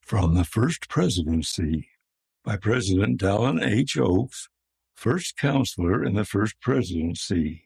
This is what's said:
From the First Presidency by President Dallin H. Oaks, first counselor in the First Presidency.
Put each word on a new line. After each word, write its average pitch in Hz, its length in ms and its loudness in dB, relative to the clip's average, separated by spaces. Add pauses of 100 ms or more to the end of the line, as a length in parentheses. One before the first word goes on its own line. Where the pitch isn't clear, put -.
(140)
From 87 220 4
the 90 100 4
First - 440 -2
Presidency 80 1000 0 (560)
by 110 120 0
President 104 640 0
Dallin 107 460 2
H. 123 320 0
Oaks, - 500 0 (460)
first 170 440 -2
counselor 123 680 0
in 92 80 0
the 104 100 0
First 104 380 -2
Presidency. 85 1040 -2